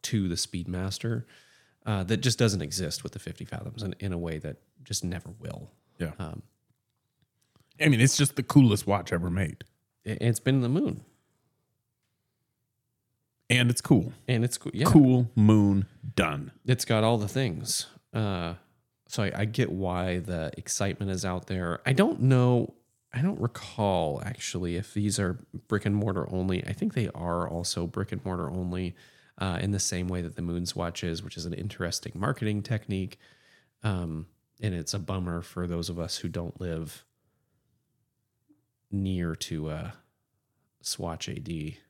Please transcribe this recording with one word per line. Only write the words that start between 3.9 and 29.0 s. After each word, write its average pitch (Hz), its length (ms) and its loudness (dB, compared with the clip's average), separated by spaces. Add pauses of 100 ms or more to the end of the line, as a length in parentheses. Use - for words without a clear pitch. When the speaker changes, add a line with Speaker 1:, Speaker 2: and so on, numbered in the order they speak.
Speaker 1:
in 98 140 -4
a 87 40 -4
way 82 200 -4
that 73 180 -8 (280)
just - 200 -6
never 90 240 -6 (100)
will. - 320 -12 (280)
Speaker 2:
Yeah. 80 200 -6
Speaker 1:
Um, 80 240 -10 (1400)
Speaker 2:
I 156 100 4
mean, 123 120 6
it's 135 160 6
just 143 200 2
the 131 60 -2
coolest 120 440 8
watch 98 260 0
ever 90 160 0
made. 87 360 -2 (400)
Speaker 1:
it, 107 180 -6
it's 113 180 2
been 131 220 2
the 120 80 0
moon. 196 320 -2 (2500)
Speaker 2:
And 120 200 6
it's - 120 0
cool. 120 300 4 (140)
Speaker 1:
And 120 180 2
it's 120 120 0
cool. - 180 -10
Yeah. 113 120 0
Speaker 2:
Cool 127 480 8
moon, 104 520 8 (300)
done. 76 360 0 (140)
Speaker 1:
It's 123 200 2
got 110 180 4
all 117 140 4
the 104 100 -2
things. 107 580 -2 (280)
Uh, 92 400 -2 (520)
so - 180 -4
I, 98 160 -2
I 104 40 2
get 107 260 0
why 90 500 -2
the 82 360 -4
excitement 98 540 -4
is 95 140 -4
out 90 220 -4
there. 90 380 -4
I 131 80 0
don't 202 300 2
know. 123 520 4 (380)
I 123 100 -2
don't 190 180 0
recall, 90 840 -2
actually, 87 520 -6
if 95 180 -8
these 104 260 0
are 90 180 0 (300)
brick 104 180 0
and 101 80 2
mortar 101 380 0
only. 92 340 0
I - 60 -6
think 202 220 -4
they 107 200 0
are 87 340 -2
also 85 380 -4
brick 98 240 -6
and 95 140 -8
mortar 90 260 -4
only, 90 460 -4 (420)